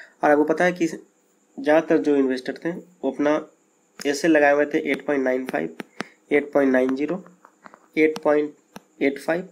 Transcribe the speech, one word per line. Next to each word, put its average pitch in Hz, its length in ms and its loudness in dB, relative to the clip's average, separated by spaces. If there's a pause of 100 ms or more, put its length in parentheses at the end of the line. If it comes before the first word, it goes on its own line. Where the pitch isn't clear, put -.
(240)
और 151 60 2
आपको 147 160 4
पता 160 180 0
है 180 100 2
कि 170 140 -2
ज़्यादातर - 1120 -2
जो 143 160 2
इन्वेस्टर 131 500 -2
थे 165 60 -4
वो - 400 -8
अपना 143 240 0 (640)
एसएल 143 320 0
लगाए 147 220 6
हुए 147 120 2
थे 147 120 -4 (140)
एट 135 140 -4
पॉइंट 139 180 -2
नाइन 131 220 -2
फ़ाइव, 151 300 -6 (560)
एट 143 220 0
पॉइंट 139 180 2
नाइन 131 240 2
ज़ीरो, 156 260 -6 (760)
एट 156 220 2
पॉइंट 151 340 0 (480)
एट 139 180 0
फ़ाइव 175 320 -6